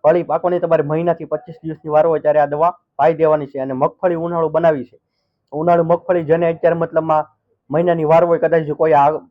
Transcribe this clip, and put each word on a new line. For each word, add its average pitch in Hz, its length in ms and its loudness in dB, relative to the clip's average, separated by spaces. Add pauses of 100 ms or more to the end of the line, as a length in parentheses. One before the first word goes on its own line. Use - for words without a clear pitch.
કળી 165 180 2
પાકવાની 170 380 -2
તમારે 165 220 0
મહિનાથી 160 500 -4
પચીસ 156 300 -10
દિવસની 156 320 -8
વાર 156 120 4
હોય 156 140 0
ત્યારે 151 200 0
આ 143 60 2
દવા 151 260 -2 (240)
પાઈ 156 180 2
દેવાની 151 320 0
છે. 135 140 -10
અને 131 140 -6
મગફળી 165 460 -2
ઉનાળો 170 280 -2
બનાવી 156 360 0
છે, - 120 -20 (560)
ઉનાળુ 170 320 2
મગફળી 170 400 0
જેને 165 220 0
અત્યારે 165 300 0
મતલબમાં 160 540 -2 (400)
મહિનાની 165 340 0
વાર 165 200 4
હોય, 170 140 0
કદાચ 160 240 0
જો 147 120 -6
કોઈ 160 180 0
આ 143 160 4 (220)